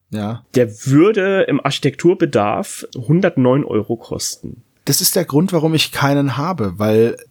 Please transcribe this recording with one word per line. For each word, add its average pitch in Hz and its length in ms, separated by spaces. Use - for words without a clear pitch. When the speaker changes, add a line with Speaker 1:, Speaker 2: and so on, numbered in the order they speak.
Speaker 1:
Ja. 107 320
Speaker 2:
Der 123 160
würde 190 560
im - 200
Architekturbedarf 143 1300
hundertneun 139 680
Euro 110 320
kosten. - 680
Speaker 1:
Das - 160
ist - 140
der 175 100
Grund, 165 260
warum 160 220
ich - 180
keinen 139 460
habe, 143 400
weil 110 400